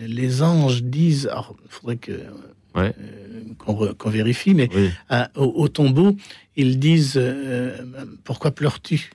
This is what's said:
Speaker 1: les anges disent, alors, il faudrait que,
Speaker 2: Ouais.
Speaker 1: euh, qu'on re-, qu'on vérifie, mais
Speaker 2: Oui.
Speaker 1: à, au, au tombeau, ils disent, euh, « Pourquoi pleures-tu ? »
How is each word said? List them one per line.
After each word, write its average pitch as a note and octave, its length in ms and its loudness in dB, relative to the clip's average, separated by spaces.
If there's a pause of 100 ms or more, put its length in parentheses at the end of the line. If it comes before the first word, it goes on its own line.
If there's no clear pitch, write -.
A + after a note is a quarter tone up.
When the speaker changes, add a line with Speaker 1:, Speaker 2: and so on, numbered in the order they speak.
Speaker 1:
les B2+ 360 -2
anges C#3+ 400 2
disent, C#3 440 2
alors, - 380 -8
il - 60 -20
faudrait A#2+ 260 -8
que, - 160 -14 (640)
Speaker 2:
Ouais. F#2+ 240 0
Speaker 1:
euh, - 420 -18 (160)
qu'on - 140 -6
re-, G#2 240 -2
qu'on A2 140 -6
vérifie, A2+ 440 2
mais B2+ 180 4
Speaker 2:
Oui. F#2+ 180 2 (180)
Speaker 1:
à, B2 260 -2
au, C#3 120 2
au D3 220 0
tombeau, D#3 460 4 (400)
ils C3 240 2
disent, D3+ 380 4
euh, « B2+ 600 -2 (480)
Pourquoi C3+ 280 -4
pleures-tu ? » - 640 -4